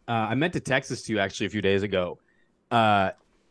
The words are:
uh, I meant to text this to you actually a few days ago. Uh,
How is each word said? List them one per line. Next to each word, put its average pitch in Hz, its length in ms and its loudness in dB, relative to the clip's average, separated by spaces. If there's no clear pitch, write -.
uh, 120 40 -4
I 113 220 0
meant 160 200 0
to 143 60 -2
text 135 300 -2
this 120 120 -8
to 113 100 -8
you 107 80 0
actually 98 260 -2
a 92 40 -6
few 101 120 -4
days 98 200 4
ago. 92 360 -2
Uh, 107 400 4